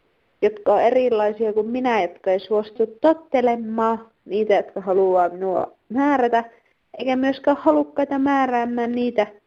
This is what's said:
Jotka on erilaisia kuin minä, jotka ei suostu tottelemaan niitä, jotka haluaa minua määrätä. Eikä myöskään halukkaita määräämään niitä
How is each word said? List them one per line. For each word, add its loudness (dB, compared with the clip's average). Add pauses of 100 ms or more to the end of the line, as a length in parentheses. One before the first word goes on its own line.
(420)
Jotka 0
on 2
erilaisia 2
kuin 0
minä, 0
jotka -4
ei 2
suostu -2 (140)
tottelemaan 0 (180)
niitä, 0
jotka -2
haluaa 2
minua -4 (160)
määrätä. 0 (540)
Eikä -2
myöskään 0
halukkaita 0
määräämään 0
niitä 0 (200)